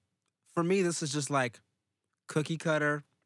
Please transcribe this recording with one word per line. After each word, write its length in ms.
for 80
me, 200
this 200
is 100
just, 180
like, 300
cookie 320
cutter, 460